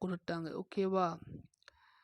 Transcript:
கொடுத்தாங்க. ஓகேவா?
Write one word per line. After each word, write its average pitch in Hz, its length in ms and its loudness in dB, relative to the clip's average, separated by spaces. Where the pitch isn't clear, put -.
கொடுத்தாங்க. 170 520 -2
ஓகேவா? 190 560 2